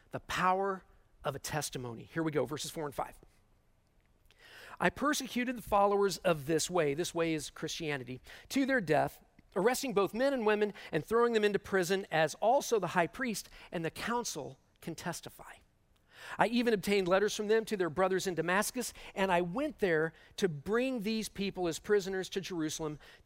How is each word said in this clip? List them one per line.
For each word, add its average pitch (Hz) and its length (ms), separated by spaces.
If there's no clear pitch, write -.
the 135 100
power 185 640
of 143 100
a 139 40
testimony. 135 720
Here 165 100
we 160 100
go, 139 120
verses - 260
four 160 140
and 139 100
five. - 200
"I 175 120
persecuted 254 640
the 202 60
followers 202 560
of 160 260
this 156 240
way," 165 240
this 165 220
way 165 180
is 151 160
Christianity, 143 720
"to 269 160
their 262 160
death, 143 380
arresting 240 360
both 190 200
men 262 200
and 247 120
women 208 300
and 156 160
throwing 233 260
them 214 120
into 202 160
prison, 190 500
as 156 300
also 233 400
the 175 80
high 170 180
priest 240 420
and 170 140
the - 60
council 165 680
can 165 160
testify. - 560
I 190 120
even 240 260
obtained 202 320
letters 190 300
from 214 100
them 220 200
to 220 100
their 180 120
brothers 185 380
in 180 80
Damascus, 180 580
and 190 160
I 175 120
went 233 360
there 160 340
to 202 100
bring 220 540
these 220 260
people 185 400
as 156 100
prisoners 190 520
to 202 100
Jerusalem 156 580